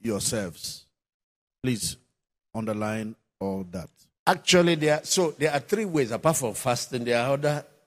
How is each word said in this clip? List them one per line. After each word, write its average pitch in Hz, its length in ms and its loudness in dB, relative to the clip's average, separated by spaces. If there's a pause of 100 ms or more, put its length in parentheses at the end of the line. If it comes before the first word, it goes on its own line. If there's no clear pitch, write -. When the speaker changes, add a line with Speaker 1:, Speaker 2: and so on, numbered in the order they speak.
Speaker 1:
yourselves." 101 840 -4 (760)
Please 123 360 -2 (560)
underline 110 600 -4 (260)
all 95 240 -4
that. 87 260 -10 (360)
Speaker 2:
Actually, 175 500 4
there 151 240 2
are, - 40 -14
so 170 280 2
there 147 200 0
are 143 80 0
three 214 240 -2
ways. 147 280 0
Apart 156 260 2
from 110 160 -2
fasting, 120 500 -2
there 120 160 4
are 135 140 2
other 147 320 -2 (200)